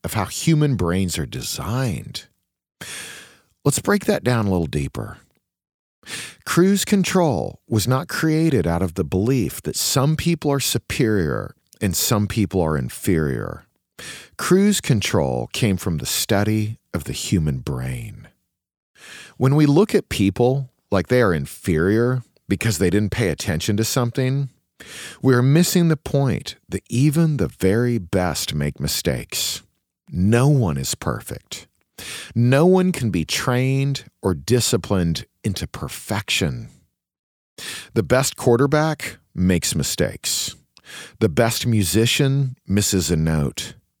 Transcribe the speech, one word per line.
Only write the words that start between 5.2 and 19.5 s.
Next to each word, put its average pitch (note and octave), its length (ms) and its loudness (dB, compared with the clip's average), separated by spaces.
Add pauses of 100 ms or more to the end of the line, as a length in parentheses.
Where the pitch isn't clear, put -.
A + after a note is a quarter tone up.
Cruise F#3+ 380 4
control E3 840 0
was G#2 180 2
not B2+ 220 0
created D#3 580 2
out E2+ 140 2
of F2 140 -4
the F2+ 100 0
belief G2 560 0
that - 160 -6
some C#3+ 400 0
people D#3+ 340 0
are C#3 80 0
superior F2 960 0 (240)
and F#2 160 0
some G#2 320 0
people G2 320 0
are D#2 180 2
inferior. B1+ 880 -2 (720)
Cruise G3 440 4
control C#2 720 0
came G2 240 0
from E2 220 -2
the - 60 -8
study G#2+ 720 -2 (140)
of - 120 -6
the - 80 -8
human D2+ 460 0
brain. B1 680 -8 (1080)
When C3 180 4